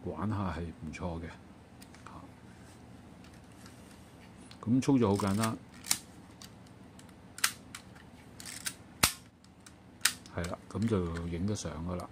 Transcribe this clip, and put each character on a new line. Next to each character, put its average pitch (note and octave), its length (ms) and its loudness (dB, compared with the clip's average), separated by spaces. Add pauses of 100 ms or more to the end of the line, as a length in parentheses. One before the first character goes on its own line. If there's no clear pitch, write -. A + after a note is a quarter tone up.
玩 F2 240 0
下 G2 280 2
係 E2+ 40 -2
唔 D#2+ 320 -4
錯 E2+ 280 -2
嘅。 D#2+ 60 -6 (760)
嚇， - 80 -14 (2500)
咁 B2 180 8
操 C3+ 180 8
作 G2+ 180 10
好 G2 60 4
簡 G2 140 6
單， A2+ 200 4 (4000)
係 F2 160 0
啦， G2 80 -4 (120)
咁 G#2+ 180 2
就 E2+ 400 2
影 E2+ 180 2
得 G#2 80 4
相 E2+ 160 -2 (160)
㗎 F2+ 100 0
啦。 F2 160 -4